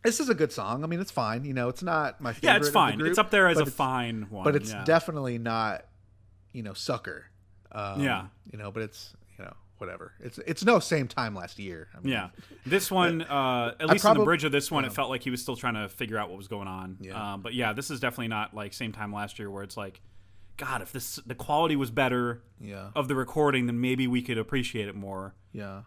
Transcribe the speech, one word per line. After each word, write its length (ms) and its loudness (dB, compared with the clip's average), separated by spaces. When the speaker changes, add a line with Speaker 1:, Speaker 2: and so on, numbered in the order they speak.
Speaker 1:
this 160 4
is 100 0
a 60 4
good 160 2
song. 320 -4
I 60 -4
mean, 120 -2
it's 120 -8
fine. 320 -2
You 100 -4
know, 140 0
it's 140 -6
not 380 0
my 120 -4
favorite 180 0
Speaker 2:
Yeah, 60 10
it's 120 4
Speaker 1:
of 40 2
the 60 6
Speaker 2:
fine. 200 6
Speaker 1:
group, 120 2
Speaker 2:
It's 80 4
up 120 4
there 160 8
as 120 8
Speaker 1:
but 60 6
Speaker 2:
a 40 2
Speaker 1:
it's, 80 -8
Speaker 2:
fine 540 0
one. 140 -8
Speaker 1:
but 120 4
it's 160 -2
Speaker 2:
Yeah. 120 -6
Speaker 1:
definitely 540 2
not, 460 -2
you 120 -10
know, 100 -10
Sucker. 520 -6
Um, 300 -6
Speaker 2:
Yeah. 260 0
Speaker 1:
you 80 -14
know, 140 -10
but 100 -6
it's, 320 -12
you 60 -14
know, 100 -16
whatever. 420 -12
It's, 180 -14
it's 260 -6
no 160 8
Same 280 0
Time 280 -4
Last 220 -12
Year. 360 -10
I 60 -20
mean, 120 -2
Speaker 2:
Yeah. 180 -2
This 240 2
one, 320 4
Speaker 1:
uh, 20 -6
Speaker 2:
uh, 560 0
at 80 0
Speaker 1:
I 40 8
Speaker 2:
least 120 6
in 100 10
the 60 6
Speaker 1:
probab- 40 8
Speaker 2:
bridge 200 4
of 80 2
this 200 2
one, 120 2
Speaker 1:
yeah. 60 -2
Speaker 2:
it 20 -10
felt 160 -2
like 140 -4
he 80 -2
was 100 -2
still 160 -4
trying 180 -2
to 140 -4
figure 300 -6
out 120 -4
what 60 -12
was 120 -16
going 200 -8
on. 320 -10
Speaker 1:
Yeah. 340 -8
Speaker 2:
Um, 80 -10
but 120 -8
yeah, 180 0
this 180 -6
is 100 -4
definitely 280 -2
not 260 -4
like 200 -8
Same 180 -6
Time 200 -8
Last 260 -6
Year 120 -8
where 120 -10
it's 140 -12
like, 240 -10
God, 240 -6
if 100 -14
this, 240 -8
the 80 -8
quality 420 2
was 140 0
better 520 0
Speaker 1:
Yeah. 340 -12
Speaker 2:
of 140 0
the 80 2
recording, 500 4
then 140 0
maybe 260 2
we 160 2
could 160 -2
appreciate 480 -2
it 80 -8
more. 400 -8
Speaker 1:
Yeah. 360 -10